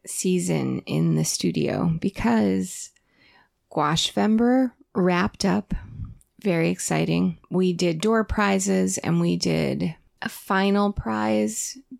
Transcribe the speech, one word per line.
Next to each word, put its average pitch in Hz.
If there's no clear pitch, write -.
season 175
in 160
the 156
studio 160
because 196
Gouachevember 220
wrapped 180
up. 196
Very 170
exciting. 165
We 180
did 170
door 220
prizes 196
and 170
we 170
did 160
a -
final 202
prize 214